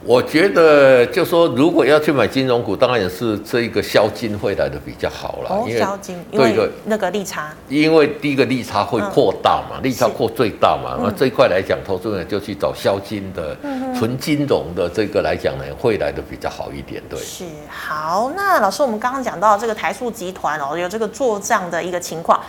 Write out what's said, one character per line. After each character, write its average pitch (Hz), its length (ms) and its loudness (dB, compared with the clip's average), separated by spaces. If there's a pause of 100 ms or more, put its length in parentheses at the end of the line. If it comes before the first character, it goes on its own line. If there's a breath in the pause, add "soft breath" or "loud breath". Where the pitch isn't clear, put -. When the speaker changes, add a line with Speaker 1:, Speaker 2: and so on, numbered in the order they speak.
Speaker 1:
我 120 160 4
觉 156 240 2
得 147 600 8
就 170 180 0
说 170 240 4
如 135 200 4
果 160 160 4
要 147 140 6
去 151 140 0
买 123 120 4
金 131 220 0
融 120 160 2
股， 95 140 -4
当 123 120 4
然 123 120 2
也 92 80 0
是 110 300 -2
这 120 240 -2
一 117 40 -2
个 101 160 -2
销 110 240 4
金 104 320 -4
会 101 160 -2
来 73 140 0
的 71 160 -8
比 - 120 -12
较 - 120 -4
好 - 340 -10
啦， - 60 -8
Speaker 2:
哦， 208 180 -2
Speaker 1:
因 117 60 -6
为 117 80 0
Speaker 2:
销 196 160 -2
金， 190 180 -12 (160)
因 139 80 -2
为 120 140 4
Speaker 1:
对， - 20 2
对。 107 160 2 (140)
Speaker 2:
那 214 120 0
个 185 140 -2
利 196 140 -4
差。 151 280 -10 (140)
Speaker 1:
因 151 260 4
为 151 140 8 (140)
第 147 100 -2
一 139 40 0
个 131 100 4
利 120 180 -2
差 104 220 0
会 117 160 0 (120)
扩 113 300 4
大 - 260 4
嘛， - 60 -10
Speaker 2:
嗯。 - 80 -10
Speaker 1:
利 131 80 0
差 120 160 0
扩 110 220 -2
最 117 200 0
大 90 320 2
嘛， 62 140 -6
Speaker 2:
是。 76 80 -4
Speaker 1:
那 - 80 0
这 185 140 0
一 131 40 2
块 127 200 4
来 92 120 2
讲， 95 240 0
投 95 120 -4
资 104 180 -4
人 87 100 -4
就 101 140 -4
去 95 160 -8
找 76 180 -2
销 101 240 0
金 98 360 -8
的、 78 300 -8
Speaker 2:
嗯 269 180 -6
哼。 262 140 -6
Speaker 1:
纯 131 220 -2
金 147 300 -2
融 - 260 0
的 87 160 -2
这 107 180 -2
个 95 140 0
来 78 140 0
讲 69 220 -4
呢， 67 80 -10 (120)
会 113 200 0
来 73 120 -2
的 71 120 -8
比 - 160 -14
较 73 120 -6
好 - 220 -12
一 69 100 -12
点， - 280 -12
对。 - 100 -8
Speaker 2:
是， - 240 -12 (260)
好， 165 640 -4
那 359 280 2
老 196 100 4
师， 196 100 -2
我 285 60 2
们 220 100 -2
刚 247 140 -2
刚 262 100 -6
讲 196 160 -6
到 208 200 4
这 233 100 -2
个 214 80 -2
台 170 160 -2
塑 240 180 -6
集 185 220 -8
团 156 300 -4
哦， 143 160 -4
有 175 100 -4
这 196 100 -6
个 220 80 -2
做 226 320 -2
账 196 320 -2
的 170 140 -4
一 180 80 -6
个 175 80 -4
情 170 240 -8
况， - 260 4